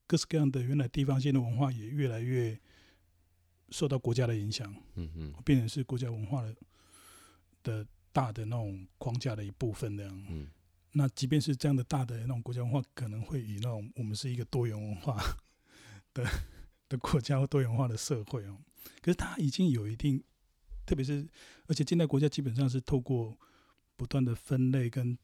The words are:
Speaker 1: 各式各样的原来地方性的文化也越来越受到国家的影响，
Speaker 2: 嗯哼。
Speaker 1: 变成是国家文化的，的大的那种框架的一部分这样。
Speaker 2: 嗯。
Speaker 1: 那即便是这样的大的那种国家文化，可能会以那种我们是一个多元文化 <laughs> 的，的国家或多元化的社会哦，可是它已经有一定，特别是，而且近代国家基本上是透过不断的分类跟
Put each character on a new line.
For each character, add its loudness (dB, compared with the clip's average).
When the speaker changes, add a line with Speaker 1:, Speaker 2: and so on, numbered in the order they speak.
Speaker 1:
各 4
式 2
各 2
样 6
的 0
原 2
来 2
地 0
方 4
性 4
的 6
文 0
化 4
也 -6
越 0
来 -2
越 0
受 -2
到 2
国 2
家 2
的 2
影 -2
响， -6
Speaker 2:
嗯 -4
哼。 -8
Speaker 1:
变 6
成 0
是 -2
国 -4
家 -2
文 -4
化 -2
的， -8
的 -4
大 0
的 -6
那 -4
种 -6
框 -4
架 -2
的 -6
一 -8
部 -4
分 -6
这 -8
样。 -12
Speaker 2:
嗯。 -6
Speaker 1:
那 2
即 -4
便 4
是 0
这 -2
样 4
的 2
大 -2
的 -6
那 -4
种 -2
国 -6
家 -4
文 -2
化， 2
可 -6
能 -6
会 -4
以 -6
那 -4
种 -4
我 -4
们 -4
是 -6
一 -2
个 -4
多 0
元 -4
文 -6
化 -2
<laughs> -20
的， -2
的 -4
国 4
家 2
或 4
多 2
元 2
化 2
的 -2
社 -2
会 -6
哦， -12
可 2
是 6
它 -6
已 2
经 2
有 0
一 -4
定， 0
特 2
别 -2
是， -2
而 2
且 2
近 2
代 6
国 2
家 6
基 -2
本 0
上 4
是 0
透 0
过 -2
不 -6
断 2
的 2
分 2
类 2
跟 -2